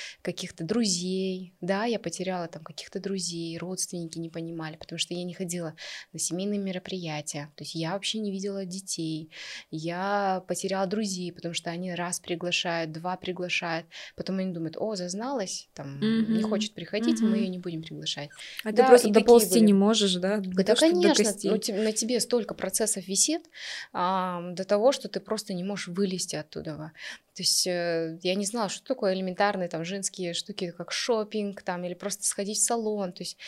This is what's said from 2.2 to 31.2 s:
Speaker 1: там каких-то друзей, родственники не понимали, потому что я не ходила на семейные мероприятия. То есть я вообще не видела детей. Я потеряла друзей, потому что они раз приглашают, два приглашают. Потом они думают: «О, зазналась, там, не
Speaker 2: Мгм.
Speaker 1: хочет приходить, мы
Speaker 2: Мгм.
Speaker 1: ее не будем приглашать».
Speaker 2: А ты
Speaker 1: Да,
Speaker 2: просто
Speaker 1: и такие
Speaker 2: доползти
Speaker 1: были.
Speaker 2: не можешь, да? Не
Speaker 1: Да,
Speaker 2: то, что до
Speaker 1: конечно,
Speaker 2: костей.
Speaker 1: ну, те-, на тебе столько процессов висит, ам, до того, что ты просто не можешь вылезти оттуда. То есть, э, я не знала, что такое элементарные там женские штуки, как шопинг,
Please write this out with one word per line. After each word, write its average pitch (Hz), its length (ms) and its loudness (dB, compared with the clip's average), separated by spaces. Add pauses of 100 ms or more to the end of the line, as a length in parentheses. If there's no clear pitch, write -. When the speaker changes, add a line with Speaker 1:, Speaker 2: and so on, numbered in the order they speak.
Speaker 1:
там 160 160 -14
каких-то - 380 -10
друзей, 170 580 -4
родственники 175 600 -6
не 165 100 -6
понимали, 165 480 -8
потому 170 220 -10
что - 160 -4
я 180 100 -6
не 175 100 -8
ходила 170 400 -6 (380)
на 160 60 -8
семейные 202 400 -2
мероприятия. 170 1000 -6
То 147 80 -12
есть - 100 -10
я 165 180 -2
вообще 202 260 -4
не 208 120 -4
видела 196 340 -6
детей. 165 640 -6 (400)
Я 185 760 -2
потеряла 190 400 -2
друзей, 190 460 -2
потому 170 220 -8
что - 160 -6
они 175 240 -6
раз 175 260 -4
приглашают, 170 720 -2
два 180 240 -4
приглашают. 175 720 -4 (300)
Потом 190 220 -4
они 185 140 -2
думают: 165 260 -4
«О, 214 160 -2
зазналась, 190 800 -4
там, 214 580 0
не 220 80 4
Speaker 2:
Мгм. - 20 2
Speaker 1:
хочет 214 320 -2
приходить, 226 500 0
мы 202 120 4
Speaker 2:
Мгм. - 20 2
Speaker 1:
ее 190 100 0
не 180 100 -6
будем 165 240 -6
приглашать». 151 480 -8 (340)
Speaker 2:
А 214 80 -2
ты 240 100 8
Speaker 1:
Да, - 20 6
Speaker 2:
просто 247 220 12
Speaker 1:
и 208 40 4
такие 226 360 10
Speaker 2:
доползти 202 140 8
Speaker 1:
были. - 0 -
Speaker 2:
не 208 120 10
можешь, 202 420 6
да? 190 220 0
Не 190 260 2
Speaker 1:
Да, 214 120 6
Speaker 2:
то, - 0 -
что 330 200 6
до 349 140 8
Speaker 1:
конечно, - 20 10
Speaker 2:
костей. 202 460 4
Speaker 1:
ну, - 20 -
те-, 208 140 -4
на 214 200 2
тебе 226 280 0
столько 226 340 0
процессов 190 520 -2
висит, 294 420 2 (440)
ам, 180 640 -2
до 190 100 -4
того, 208 280 4
что - 160 -8
ты 185 120 -4
просто 208 320 -6
не 175 120 -4
можешь 196 240 -6
вылезти 185 480 -2
оттуда. 156 560 -10 (420)
То 185 80 -8
есть, - 240 2
э, 170 560 -2
я 185 120 2
не 202 100 0
знала, 208 240 -2
что - 160 -10
такое 220 300 0
элементарные 190 540 0
там 160 160 -4
женские 185 500 -4
штуки, 196 420 -6
как - 140 -10
шопинг, 208 720 -2